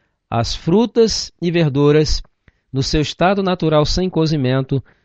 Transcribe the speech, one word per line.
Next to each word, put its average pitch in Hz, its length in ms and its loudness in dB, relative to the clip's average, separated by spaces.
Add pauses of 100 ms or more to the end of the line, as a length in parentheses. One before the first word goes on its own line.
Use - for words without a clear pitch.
(300)
as 113 260 -4
frutas 220 760 0 (100)
e 170 100 -2
verduras, 147 720 2 (500)
no 135 120 -4
seu 156 180 -2
estado 185 400 -2
natural 165 440 0
sem 180 240 -2
cozimento, 135 760 -2 (220)